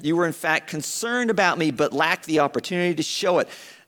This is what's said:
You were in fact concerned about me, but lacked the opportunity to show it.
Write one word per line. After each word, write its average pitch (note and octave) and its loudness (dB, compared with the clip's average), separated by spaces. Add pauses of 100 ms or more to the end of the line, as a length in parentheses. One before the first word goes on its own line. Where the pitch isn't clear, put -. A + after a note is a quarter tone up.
You D3+ 0
were E3+ 2
in D#3 -2
fact D#3 0
concerned A#3 -4
about F3+ 2
me, D#3+ 2
but C3+ 0
lacked D#3+ 0
the D#3 2
opportunity F3 0
to D#3+ -2
show F3+ 0
it. - 0 (380)